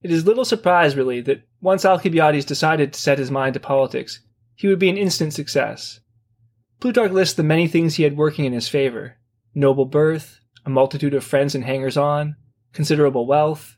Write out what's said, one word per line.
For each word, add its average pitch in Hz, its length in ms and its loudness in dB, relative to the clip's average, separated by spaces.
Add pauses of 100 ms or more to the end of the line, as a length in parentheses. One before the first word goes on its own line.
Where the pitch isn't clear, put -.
It 175 120 -4
is 165 120 0
little 233 200 2
surprise, 180 500 2
really, 127 280 -2
that 135 200 -2 (180)
once 190 240 0
Alcibiades 160 600 2
decided 151 480 0
to - 80 -14
set 139 180 0
his 135 140 -4
mind 135 220 -2
to 107 60 -6
politics, 135 600 -2 (340)
he - 140 -2
would 196 100 2
be 180 120 4
an 185 60 -2
instant 170 360 -2
success. - 680 -6 (800)
Plutarch 233 320 0
lists 185 240 0
the 175 80 -2
many 160 240 2
things 165 300 0
he 165 80 2
had 143 120 2
working 151 280 0
in 131 80 -2
his 120 160 -6
favor: 123 480 -4 (400)
noble 135 300 4
birth, 151 540 -2 (240)
a 147 60 -6
multitude 139 440 0
of 135 100 -2
friends 143 320 0
and 127 80 -6
hangers-on, 143 720 -2 (360)
considerable 147 540 0
wealth 151 520 0